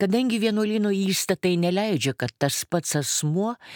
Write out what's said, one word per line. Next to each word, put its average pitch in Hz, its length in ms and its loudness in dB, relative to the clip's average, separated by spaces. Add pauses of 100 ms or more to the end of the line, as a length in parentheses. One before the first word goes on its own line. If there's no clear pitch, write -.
Kadangi 226 400 2
vienuolyno 214 540 0
įstatai 190 640 0
neleidžia, 175 560 0
kad 120 220 -4
tas - 260 0
pats - 320 -2
asmuo 165 640 -2 (180)